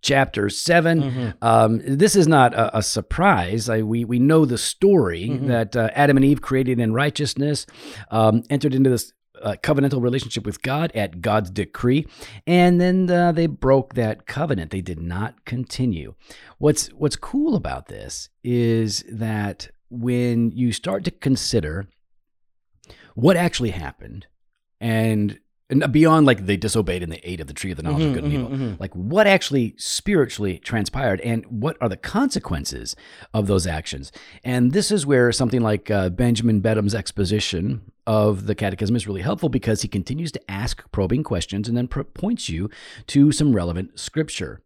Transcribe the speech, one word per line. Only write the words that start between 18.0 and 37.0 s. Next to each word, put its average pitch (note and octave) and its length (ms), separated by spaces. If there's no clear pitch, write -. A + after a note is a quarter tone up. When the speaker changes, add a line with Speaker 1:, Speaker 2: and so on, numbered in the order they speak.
Speaker 1:
is A#2 680
that G#2+ 640
when A#2+ 640
you B2 200
start F#3+ 340
to F3+ 60
consider G2 760
what D#3+ 220
actually C#3+ 340
happened, C#2+ 560
and, A2 600
and C#3+ 220
beyond, D#3 340
like, G2+ 200
they G2 120
disobeyed F#2 460
and E2 80
they E2 120
ate F2 180
of D2+ 60
the D2 60
tree F#2 180
of D2+ 60
the D2+ 60
knowledge D3+ 200
of D#3 40
Speaker 2:
Mm-hmm, C#3 80
Speaker 1:
good B2 80
and D3 100
Speaker 2:
mm-hmm, C3 200
Speaker 1:
evil, C3+ 140
Speaker 2:
mm-hmm. F#2 140
Speaker 1:
like, F#2+ 120
what D3+ 340
actually C#3 500
spiritually A#2 840
transpired A2+ 640
and A2+ 260
what B2 340
are A#2+ 80
the F#2+ 80
consequences D#2+ 960
of G#2+ 140
those F#2 200
actions? D2+ 440
And B2 280
this G3+ 200
is F#3 140
where B2 260
something A#2+ 300
like, G#2+ 300
uh, F#2+ 180
Benjamin A2+ 520
Bedham's G#2+ 340
exposition G#2 840